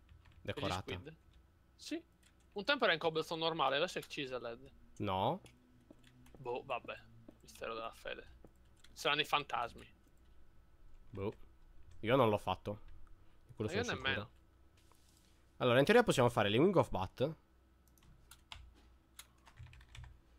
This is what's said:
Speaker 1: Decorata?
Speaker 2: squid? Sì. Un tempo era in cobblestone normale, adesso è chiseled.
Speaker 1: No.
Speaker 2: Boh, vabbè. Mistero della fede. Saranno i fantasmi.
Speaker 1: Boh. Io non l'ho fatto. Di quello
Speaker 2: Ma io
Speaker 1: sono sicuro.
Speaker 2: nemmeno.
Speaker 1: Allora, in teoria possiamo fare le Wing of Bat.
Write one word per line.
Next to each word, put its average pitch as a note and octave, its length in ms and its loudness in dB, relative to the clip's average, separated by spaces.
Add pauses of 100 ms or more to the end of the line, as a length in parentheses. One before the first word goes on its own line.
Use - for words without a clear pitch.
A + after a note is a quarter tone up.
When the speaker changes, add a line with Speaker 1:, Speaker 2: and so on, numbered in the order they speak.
(420)
Speaker 1:
Decorata? F#2+ 400 -4
Speaker 2:
squid? C3 340 -10 (600)
Sì. - 280 -8 (480)
Un G#3 140 -6
tempo C#4+ 180 2
era F#3+ 100 6
in D#3+ 60 2
cobblestone D#3+ 400 0
normale, D#3+ 380 2
adesso F3 220 0
è - 20 -4
chiseled. B2+ 680 -8 (280)
Speaker 1:
No. G#2 440 0 (960)
Speaker 2:
Boh, B2 280 -8
vabbè. A#2 340 -8 (400)
Mistero - 340 -10
della A2+ 200 -8
fede. - 400 -12 (580)
Saranno D3 300 0
i D3 40 -4
fantasmi. A#2+ 640 -4 (1200)
Speaker 1:
Boh. G2 240 -6 (680)
Io A2+ 160 4
non A#2+ 120 6
l'ho G#2 80 4
fatto. - 540 -4 (560)
Di - 80 -20
quello A2 160 -4
Speaker 2:
Ma F#3 60 -2
io A#3 60 0
Speaker 1:
sono G#3 120 -4
sicuro. C3 180 -2
Speaker 2:
nemmeno. G#2+ 180 -6 (1300)
Speaker 1:
Allora, B2+ 220 6
in D3 60 6
teoria A#3 180 8
possiamo C3 260 4
fare A2 200 2
le G#2 80 4
Wing F3 180 4
of C#3 140 4
Bat. A#2+ 460 -2 (3000)